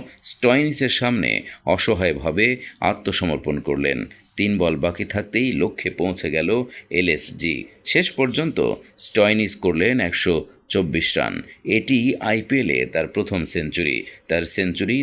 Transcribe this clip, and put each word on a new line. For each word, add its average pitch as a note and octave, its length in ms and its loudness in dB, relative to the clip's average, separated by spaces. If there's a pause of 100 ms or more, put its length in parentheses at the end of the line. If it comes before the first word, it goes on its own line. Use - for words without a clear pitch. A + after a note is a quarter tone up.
(240)
স্টয়নিসের C3+ 760 2
সামনে A#2 320 0 (340)
অসহায়ভাবে F2 800 2 (360)
আত্মসমর্পণ E2+ 800 0
করলেন। C#2 400 0 (360)
তিন G#2 220 2
বল E2+ 180 2
বাকি F2 300 -2
থাকতেই A2 460 -2
লক্ষ্যে - 400 -2
পৌঁছে F2+ 380 -2
গেল D#2+ 200 0 (420)
এলএসজি। E2 640 0 (300)
শেষ F3+ 260 2
পর্যন্ত C#3 460 -2 (400)
স্টয়নিস G#2+ 580 2
করলেন F#2 440 2
একশো F2 340 0 (360)
চব্বিশ E2 460 0
রান। A#1 200 -2 (400)
এটি A#2 220 2 (240)
আইপিএলে A2 580 0 (120)
তার D#2+ 160 -2
প্রথম G2 380 0
সেঞ্চুরি। D#2 520 -2 (300)
তার E2 180 0
সেঞ্চুরি F#2+ 580 0